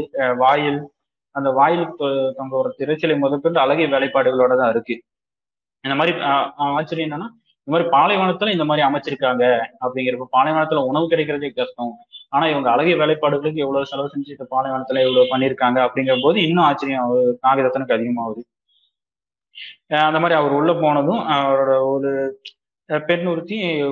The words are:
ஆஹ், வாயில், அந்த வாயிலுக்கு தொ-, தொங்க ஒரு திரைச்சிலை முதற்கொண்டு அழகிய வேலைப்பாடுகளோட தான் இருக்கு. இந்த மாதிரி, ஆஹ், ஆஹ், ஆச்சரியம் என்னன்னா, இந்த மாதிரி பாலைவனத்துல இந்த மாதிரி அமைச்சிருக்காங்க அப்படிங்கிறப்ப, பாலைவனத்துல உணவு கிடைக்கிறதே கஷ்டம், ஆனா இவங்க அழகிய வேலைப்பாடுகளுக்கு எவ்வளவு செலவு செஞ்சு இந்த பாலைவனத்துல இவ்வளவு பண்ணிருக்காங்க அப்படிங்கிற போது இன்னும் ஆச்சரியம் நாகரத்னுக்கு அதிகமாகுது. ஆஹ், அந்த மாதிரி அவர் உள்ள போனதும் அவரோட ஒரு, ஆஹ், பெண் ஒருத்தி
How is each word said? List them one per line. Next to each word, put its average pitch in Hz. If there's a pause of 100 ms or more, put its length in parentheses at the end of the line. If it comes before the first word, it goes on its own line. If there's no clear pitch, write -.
(200)
ஆஹ், 127
வாயில், 143 (560)
அந்த 139
வாயிலுக்கு 160
தொ-, 135
தொங்க 135
ஒரு 131
திரைச்சிலை 156
முதற்கொண்டு 143
அழகிய 147
வேலைப்பாடுகளோட 131
தான் 120
இருக்கு. 113 (880)
இந்த 135
மாதிரி, 165 (100)
ஆஹ், 139 (100)
ஆஹ், 143
ஆச்சரியம் 156
என்னன்னா, 165 (380)
இந்த 139
மாதிரி 170
பாலைவனத்துல 190
இந்த 165
மாதிரி 151
அமைச்சிருக்காங்க 139 (380)
அப்படிங்கிறப்ப, 127
பாலைவனத்துல 156
உணவு 147
கிடைக்கிறதே 147
கஷ்டம், 123 (360)
ஆனா 135
இவங்க 139
அழகிய 160
வேலைப்பாடுகளுக்கு 151
எவ்வளவு 139
செலவு 139
செஞ்சு 143
இந்த 135
பாலைவனத்துல 131
இவ்வளவு 127
பண்ணிருக்காங்க 131
அப்படிங்கிற 131
போது 160
இன்னும் 165
ஆச்சரியம் 135 (280)
நாகரத்னுக்கு 131
அதிகமாகுது. 117 (1500)
ஆஹ், 151
அந்த 156
மாதிரி 170
அவர் 143
உள்ள 160
போனதும் 151 (100)
அவரோட 135 (140)
ஒரு, 139 (800)
ஆஹ், 151
பெண் 175
ஒருத்தி 175 (340)